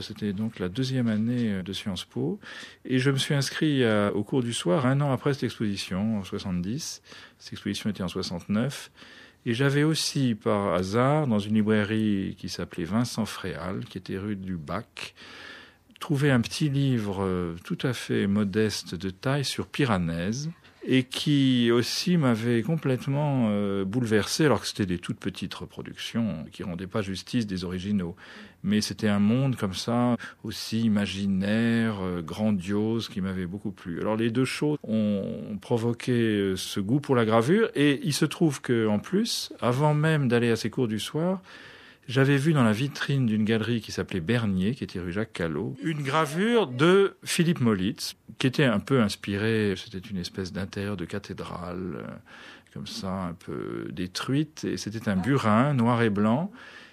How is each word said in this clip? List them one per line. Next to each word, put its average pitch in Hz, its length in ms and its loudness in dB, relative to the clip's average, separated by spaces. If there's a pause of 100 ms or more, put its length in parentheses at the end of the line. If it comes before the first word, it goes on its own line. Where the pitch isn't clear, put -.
C'était 104 320 -6
donc 107 280 -4
la 92 80 -2
deuxième 127 400 -2
année, 113 460 0
euh, 95 100 -4
de 98 80 -6
Sciences 92 320 -6
Po, 151 340 -4 (460)
et 127 160 2
je 135 100 4
me 135 60 2
suis 135 180 0
inscrit 139 500 2
à, 104 300 4
au 101 80 0
cours 131 220 0
du 117 80 -2
soir, 165 340 2
un 135 140 4
an 143 100 2
après 135 240 0
cette - 80 -6
exposition, 107 760 -2
en 98 40 -4
soixante-dix. 98 800 -6 (380)
Cette - 140 -16
exposition 104 360 -4
était 98 140 -4
en 90 40 -2
soixante-neuf, 101 840 -4 (520)
et 120 100 0
j'avais 139 280 4
aussi, 143 540 2
par 101 380 2
hasard, 123 520 2
dans 107 140 2
une 107 140 -2
librairie 104 840 2
qui 92 100 -10
s'appelait 87 360 -6
Vincent 113 420 -2
Fréal, 90 540 -6 (100)
qui - 80 -10
était 98 200 -8
rue 104 180 -4
du 95 200 -6
Bac, 87 600 -10 (840)
trouvé 147 300 2
un 127 100 6
petit 151 280 0
livre, 120 540 0
euh, 90 320 0 (100)
tout 175 180 -6
à 131 100 0
fait 113 340 -2
modeste 101 680 0
de 92 160 -4
taille 135 340 -2
sur - 220 -4
Piranèse 101 840 0 (380)
et 131 140 4
qui 131 720 2
aussi 123 440 2
m'avait 120 460 2
complètement, 139 880 0
euh, 101 340 0
bouleversé, 110 600 2
alors 117 160 4
que - 80 -6
c'était - 180 -2
des 90 120 -2
toutes - 200 -6
petites 95 340 -8
reproductions - 1000 -6
qui - 100 -12
rendaient 90 240 -6
pas 107 160 -2
justice 98 420 -4
des 95 200 -4
originaux. 90 500 -2 (480)
Mais 104 180 2
c'était 104 280 -2
un 101 100 2
monde 120 380 4
comme 98 180 -2
ça, 120 420 0 (280)
aussi 110 380 -4
imaginaire, 104 1200 2
euh, 90 200 -2
grandiose, 104 840 0
qui - 120 -6
m'avait 92 260 -4
beaucoup 98 260 -6
plu. 85 280 -8
Alors 101 140 0
les 113 160 0
deux 127 140 2
choses 147 400 -2
ont 104 760 -2
provoqué, 117 520 -2
euh, 104 440 2
ce - 220 -6
goût 107 220 0
pour 139 160 2
la 120 80 6
gravure 117 500 4
et 143 300 4
il 156 80 0
se 165 120 2
trouve 156 360 2
que, 113 260 2
en 104 140 4
plus, - 600 -2
avant 131 320 4
même 151 360 2
d'aller 117 240 4
à 110 40 4
ces 110 140 -2
cours 127 160 0
du 107 140 -2
soir, 180 420 -2 (640)
j'avais 135 280 4
vu 143 160 4
dans 147 100 4
la 110 100 6
vitrine 139 540 0
d'une 107 180 2
galerie 110 360 0
qui - 100 -14
s'appelait 95 300 -4
Bernier, 104 560 0
qui - 80 -6
était 90 160 -8
rue 87 100 -6
Jacques 104 220 -4
Callot, 85 500 -2
une 151 200 -4
gravure 160 640 2
de 175 560 4
Philippe 165 360 2
Molitz, 110 540 0 (240)
qui - 80 2
était 131 160 2
un 117 160 4
peu 127 220 2
inspirée, 104 760 0
c'était - 220 -12
une 92 200 -8
espèce 87 340 -6
d'intérieur 98 440 -6
de 90 80 -6
cathédrale, 90 920 -8
euh, 53 100 -10 (640)
comme - 140 -10
ça, 95 380 -6
un 87 80 -6
peu 57 580 -8
détruite, 120 720 -4
et 98 140 -2
c'était 110 320 -6
un 98 80 2
burin 120 580 2
noir 120 280 4
et 113 80 4
blanc. 110 420 2 (400)